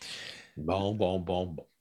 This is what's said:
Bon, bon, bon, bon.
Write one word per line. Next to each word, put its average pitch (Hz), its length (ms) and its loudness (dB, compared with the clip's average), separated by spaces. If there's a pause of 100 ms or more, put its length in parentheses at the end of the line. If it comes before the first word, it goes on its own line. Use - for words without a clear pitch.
(560)
Bon, 98 400 2
bon, 95 240 4
bon, 90 280 0
bon. 82 180 -8 (160)